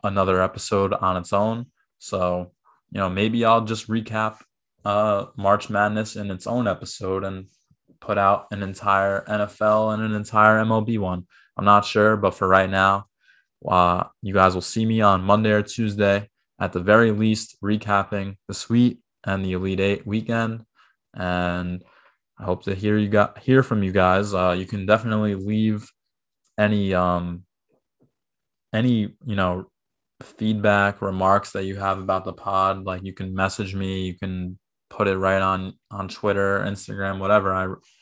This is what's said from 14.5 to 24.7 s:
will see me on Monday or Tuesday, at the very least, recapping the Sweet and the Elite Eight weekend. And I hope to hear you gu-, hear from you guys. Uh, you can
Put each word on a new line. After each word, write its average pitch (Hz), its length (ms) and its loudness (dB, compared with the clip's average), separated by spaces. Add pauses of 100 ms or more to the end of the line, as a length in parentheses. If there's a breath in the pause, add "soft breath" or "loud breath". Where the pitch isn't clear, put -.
will 92 60 -4
see 113 240 -4
me 113 180 0
on 98 200 4
Monday 107 300 2
or 104 100 2
Tuesday, 104 680 0 (300)
at 92 140 -4
the 90 80 -4
very 107 320 6
least, 107 500 -2
recapping 101 760 -2 (120)
the 98 60 -10
Sweet 120 440 2 (240)
and 98 220 -4
the 92 80 -4
Elite 95 260 -2
Eight 98 260 0
weekend. 113 600 -4 (500 soft breath)
And 90 720 -4 (560 soft breath)
I - 20 -18
hope 92 220 -4
to 98 100 -4
hear 104 240 0
you 104 100 2
gu-, 104 320 2
hear 131 220 4
from 107 220 -2
you 92 80 -2
guys. 98 420 2
Uh, 90 240 2
you 95 80 -6
can 98 180 -8